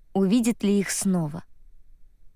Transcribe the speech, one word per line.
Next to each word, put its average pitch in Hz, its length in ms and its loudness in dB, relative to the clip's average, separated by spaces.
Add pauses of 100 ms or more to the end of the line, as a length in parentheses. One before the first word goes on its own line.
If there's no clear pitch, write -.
(120)
увидит 214 500 2
ли 202 160 2
их 190 120 -2
снова. 170 520 -2 (920)